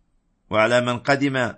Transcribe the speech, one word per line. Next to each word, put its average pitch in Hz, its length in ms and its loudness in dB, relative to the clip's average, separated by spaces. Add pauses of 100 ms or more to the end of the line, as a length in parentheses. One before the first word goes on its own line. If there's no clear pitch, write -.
(500)
وعلى 113 320 2
من 123 180 -4
قدم 131 580 -2